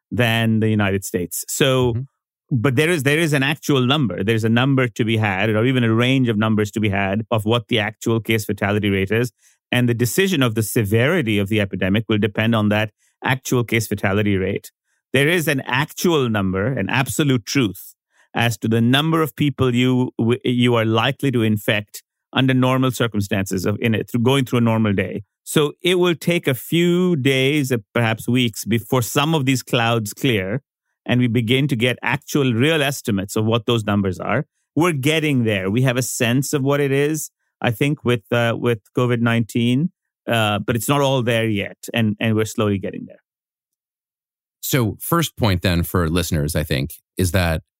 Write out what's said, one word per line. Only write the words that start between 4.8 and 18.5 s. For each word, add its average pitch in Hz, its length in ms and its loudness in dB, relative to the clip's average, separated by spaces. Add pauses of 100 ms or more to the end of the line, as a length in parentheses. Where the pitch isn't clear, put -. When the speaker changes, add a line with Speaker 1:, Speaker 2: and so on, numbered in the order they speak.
Speaker 1:
to 113 160 -2
be 110 120 0
had, 104 340 0
or 110 140 2
even 127 200 0
a 113 100 2
range 123 340 2
of 113 80 0
numbers 107 360 0
to 110 80 -4
be 107 80 0
had 98 420 -2
of 110 140 0
what 113 240 0
the 117 100 0
actual 110 400 -2
case 110 260 -2
fatality 101 460 -2
rate 95 220 0
is. 120 180 0 (400)
And 123 180 2
the 123 60 2
decision 147 480 0
of 113 140 0
the 113 80 2
severity 113 720 2
of 101 100 0
the 107 120 0
epidemic 98 480 0
will 107 100 2
depend 110 360 0
on 107 160 2
that 107 200 0 (320)
actual 127 400 0
case 113 240 -2
fatality 101 500 0
rate. 92 360 -4 (400)
There 143 160 2
is 170 180 0
an 143 200 0
actual 143 640 0
number, 98 380 0
an 123 240 -4
absolute 131 560 0
truth - 480 -4 (400)
as 117 240 0